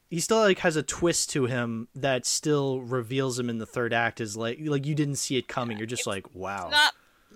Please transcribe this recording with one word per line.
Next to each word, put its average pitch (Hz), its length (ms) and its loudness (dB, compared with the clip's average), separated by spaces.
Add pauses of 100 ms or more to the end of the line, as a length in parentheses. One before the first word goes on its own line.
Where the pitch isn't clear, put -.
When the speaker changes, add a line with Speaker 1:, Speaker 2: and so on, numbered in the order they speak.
(100)
Speaker 1:
he 170 100 -2
still, 220 200 4
like, 196 200 6
has 165 160 4
a 151 60 2
twist - 480 0
to 135 160 2
him 120 480 -2
that 131 320 0
still 139 540 0
reveals 127 580 -2
him 123 120 -2
in 117 80 -4
the 110 80 -6
third 117 260 -2
act 117 280 0
is 107 160 -6
like, 113 260 -4
like, 143 240 0
you 151 80 0
didn't 143 220 0
see - 200 -2
it 120 120 -2
coming. 117 280 -4
Speaker 2:
Yeah, 104 40 -8
Speaker 1:
You're 110 60 -6
just 117 140 -6
Speaker 2:
it's - 60 -4
Speaker 1:
like, 98 280 -6
"Wow." 92 360 -6
Speaker 2:
not, 294 240 4 (420)